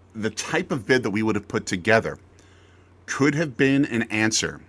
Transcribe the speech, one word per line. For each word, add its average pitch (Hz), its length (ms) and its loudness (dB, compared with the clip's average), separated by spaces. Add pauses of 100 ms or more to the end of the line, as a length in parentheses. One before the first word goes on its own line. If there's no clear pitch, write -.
(140)
the 110 180 -4
type - 400 -4
of 131 140 -4
bid 127 180 4
that 113 80 -2
we 107 120 0
would 107 120 2
have 101 120 -4
put - 200 -4
together 87 500 2 (880)
could 143 300 2
have 151 200 -4
been 139 300 4
an 117 180 -4
answer 107 640 -2